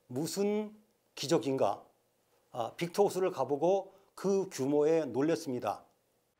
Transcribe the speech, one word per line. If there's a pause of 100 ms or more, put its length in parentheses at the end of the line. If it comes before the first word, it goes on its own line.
무슨 (400)
기적인가. (640)
아,
빅터
호수를
가보고 (200)
그
규모에
놀랐습니다. (540)